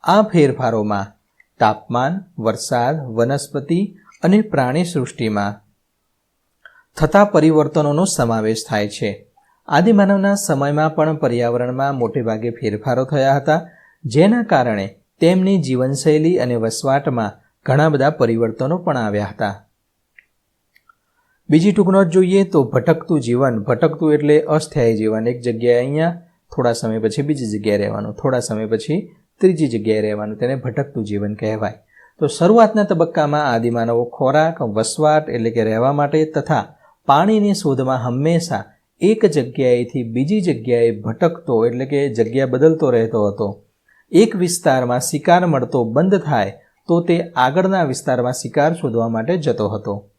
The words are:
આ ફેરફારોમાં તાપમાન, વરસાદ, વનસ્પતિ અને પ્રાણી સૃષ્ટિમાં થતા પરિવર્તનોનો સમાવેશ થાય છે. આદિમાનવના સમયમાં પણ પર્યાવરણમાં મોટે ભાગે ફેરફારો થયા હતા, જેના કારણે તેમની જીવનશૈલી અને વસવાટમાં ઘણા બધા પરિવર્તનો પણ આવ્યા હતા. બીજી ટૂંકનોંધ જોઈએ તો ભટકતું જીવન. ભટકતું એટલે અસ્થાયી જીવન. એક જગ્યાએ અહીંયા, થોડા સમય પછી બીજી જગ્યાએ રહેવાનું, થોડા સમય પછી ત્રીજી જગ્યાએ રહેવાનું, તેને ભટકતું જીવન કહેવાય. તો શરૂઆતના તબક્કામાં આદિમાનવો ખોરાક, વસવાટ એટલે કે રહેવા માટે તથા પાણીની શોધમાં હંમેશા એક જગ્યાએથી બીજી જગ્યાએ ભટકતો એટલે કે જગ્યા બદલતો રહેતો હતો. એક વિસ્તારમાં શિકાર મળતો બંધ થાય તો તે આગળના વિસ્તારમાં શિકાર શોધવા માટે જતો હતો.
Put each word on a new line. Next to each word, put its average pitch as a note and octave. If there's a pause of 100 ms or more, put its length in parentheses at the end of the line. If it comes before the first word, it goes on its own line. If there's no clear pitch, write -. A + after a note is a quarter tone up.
આ G3
ફેરફારોમાં A2+ (500)
તાપમાન, A#2+ (260)
વરસાદ, A#2+ (100)
વનસ્પતિ C3+ (420)
અને F#3+
પ્રાણી D3+
સૃષ્ટિમાં A2 (1400)
થતા G3+
પરિવર્તનોનો D#3
સમાવેશ A2+
થાય G#2
છે. G#2 (580)
આદિમાનવના G3
સમયમાં D3+
પણ D#3
પર્યાવરણમાં B2
મોટે A#2+
ભાગે A2
ફેરફારો A#2+
થયા C3+
હતા, D#3 (380)
જેના F3+
કારણે A#2+ (340)
તેમની F#3
જીવનશૈલી C#3
અને B2
વસવાટમાં A#2 (300)
ઘણા C#3+
બધા C#3+
પરિવર્તનો A#2
પણ F3
આવ્યા G#2
હતા. G2+ (1900)
બીજી E3+
ટૂંકનોંધ F#3+
જોઈએ F#3+
તો F3
ભટકતું D#3+
જીવન. A#2+
ભટકતું D3+
એટલે D3 (120)
અસ્થાયી D3
જીવન. A2
એક B2
જગ્યાએ A#2+
અહીંયા, D#3 (320)
થોડા B2
સમય A2
પછી A2+
બીજી C3+
જગ્યાએ G#2
રહેવાનું, G#2+
થોડા C3
સમય A2
પછી A2+ (420)
ત્રીજી D#3+
જગ્યાએ A2
રહેવાનું, G#2+
તેને C3
ભટકતું B2+
જીવન G#2
કહેવાય. G#2+ (420)
તો D#3
શરૂઆતના G#3
તબક્કામાં D#3
આદિમાનવો A#2
ખોરાક, D3+
વસવાટ D3+
એટલે A#2
કે A2+
રહેવા A#2
માટે D3
તથા D3 (440)
પાણીની G3+
શોધમાં C3
હંમેશા C3+ (360)
એક G#3+
જગ્યાએથી B2
બીજી C#3
જગ્યાએ A#2 (100)
ભટકતો C#3+ (100)
એટલે B2
કે C#3+
જગ્યા A#2
બદલતો D3
રહેતો A2+
હતો. G2+ (640)
એક A3
વિસ્તારમાં C3
શિકાર E3+
મળતો C3
બંધ E3+
થાય A2 (320)
તો E3+
તે E3+ (180)
આગળના F3
વિસ્તારમાં B2+
શિકાર C#3+
શોધવા A#2
માટે A2+
જતો A#2+
હતો. G#2 (220)